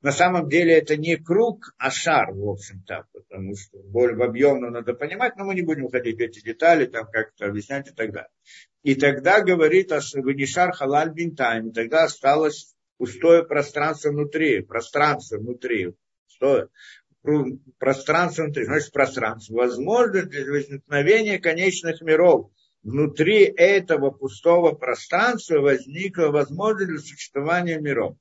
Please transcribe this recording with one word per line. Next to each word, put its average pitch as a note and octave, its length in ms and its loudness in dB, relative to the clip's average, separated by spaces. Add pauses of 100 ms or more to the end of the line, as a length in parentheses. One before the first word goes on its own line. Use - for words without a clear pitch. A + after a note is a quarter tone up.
На C#3 120 -2
самом F3 360 2
деле E3 260 4
это D3+ 220 2
не D#3+ 200 -2
круг, - 600 -2
а C3 140 -2
шар, B2+ 420 0
в G2+ 160 -8
общем-то, F#2+ 640 -12
потому G2 440 -14
что - 220 -20
более A2 380 -2
в A#2 60 -2
объемном B2 500 0
надо A#2 200 -6
понимать, G3 440 -6
но G3 80 -10
мы G3 100 -4
не F3+ 80 -4
будем D3+ 240 -4
уходить A#2+ 320 -4
в - 20 -8
эти - 240 -6
детали, D3 420 2
там A2+ 240 -10
как-то A2 360 -6
объяснять A#2+ 420 -8
и - 60 -20
так A2+ 180 -6
далее. - 180 -14 (520)
И C#3 120 2
тогда C#3+ 460 4
говорит F3+ 500 2
о D3+ 100 0
с-, - 140 -12
«Венишар C#3 580 -2
халаль D3 380 -2
бинтайм», C3 600 -4
и - 20 -20
тогда A#2+ 320 2
осталось D3+ 680 0 (220)
пустое E3 460 4
пространство D3+ 680 -2
внутри, D3 500 0
пространство C#3+ 800 -2
внутри, A2+ 560 -6 (340)
что, - 400 0 (540)
пру-, C#3+ 360 -2 (200)
пространство D#3 680 0
внутри, D3 200 -4
значит, C#3+ 280 -2
пространство, A2+ 640 -4
возможность E3 720 0
для C#3+ 160 -8
возникновения D3 960 0
конечных E3+ 640 -2
миров. D#3+ 480 4 (340)
Внутри D3 580 2
этого E3+ 680 2
пустого D#3+ 640 2
пространства F3 840 -2
возникла D3+ 680 0
возможность F3 640 -2
для D3+ 100 -8
существования D#3+ 800 -4
миров. A#2 400 -4